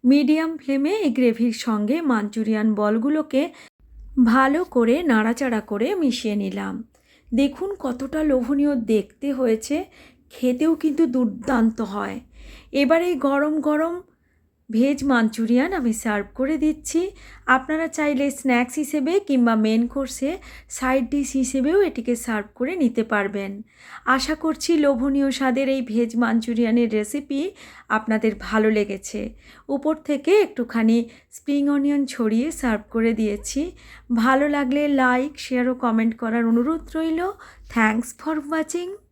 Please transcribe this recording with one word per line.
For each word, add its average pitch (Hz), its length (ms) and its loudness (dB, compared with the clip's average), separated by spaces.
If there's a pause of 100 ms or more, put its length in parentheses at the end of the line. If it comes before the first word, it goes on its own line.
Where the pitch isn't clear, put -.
মিডিয়াম 302 560 4
ফ্লেমে 277 320 0 (140)
এই 247 120 2
গ্রেভির 226 380 2 (100)
সঙ্গে 214 300 0 (140)
মাঞ্চুরিয়ান 214 640 0
বলগুলোকে 262 680 0 (920)
ভালো 269 320 4
করে 233 380 2
নাড়াচাড়া 233 580 2 (100)
করে 214 240 -2
মিশিয়ে 240 420 0
নিলাম। 196 380 -4 (540)
দেখুন 285 420 0 (140)
কতটা 269 360 -6 (100)
লোভনীয় 277 420 2 (200)
দেখতে 214 360 -2 (100)
হয়েছে, 240 380 0 (580)
খেতেও 254 380 0 (100)
কিন্তু 311 240 0
দুর্দান্ত 233 720 0 (160)
হয়। 196 240 -6 (540)
এবার 285 300 4
এই 349 140 0 (120)
গরম 285 320 0
গরম 302 340 0 (760)
ভেজ 269 340 2
মাঞ্চুরিয়ান 240 760 2
আমি 240 140 0 (100)
সার্ভ 208 240 -2 (120)
করে 269 160 0 (100)
দিচ্ছি। 311 360 -2 (460)
আপনারা 302 420 0
চাইলে 294 420 0
স্ন্যাক্স 247 440 0
হিসেবে 302 380 -2 (160)
কিংবা 240 260 4 (100)
মেন 220 180 2 (100)
কোর্সে 269 380 -4 (380)
সাইড 262 440 0
ডিশ 285 160 -2 (120)
হিসেবেও 269 380 0 (100)
এটিকে 240 280 -4
সার্ভ 214 300 -4 (120)
করে 262 180 -2
নিতে 233 260 0 (100)
পারবেন। 196 400 -2 (540)
আশা 262 280 0
করছি 311 360 -2 (140)
লোভনীয় 277 440 2 (100)
স্বাদের 269 300 0
এই 269 220 0
ভেজ 233 200 0 (120)
মাঞ্চুরিয়ানের 233 760 2
রেসিপি 277 440 -4 (480)
আপনাদের 220 520 0
ভালো 214 300 2
লেগেছে। 208 500 -4 (480)
উপর 285 260 0 (140)
থেকে 294 240 0 (120)
একটুখানি 233 540 0 (380)
স্প্রিং 285 320 -2
অনিয়ন 285 380 2
ছড়িয়ে 233 420 0 (120)
সার্ভ 220 220 0 (120)
করে 226 260 2
দিয়েছি। 208 400 -4 (600)
ভালো 269 260 4
লাগলে 285 340 0 (180)
লাইক, 254 320 2 (120)
শেয়ার 247 280 -2
ও - 20 -2
কমেন্ট 226 420 0
করার 233 360 -2
অনুরোধ 294 300 0 (120)
রইল। 320 260 -2 (540)
Thanks 220 340 2 (120)
for 311 160 -4 (140)
watching। 349 600 -6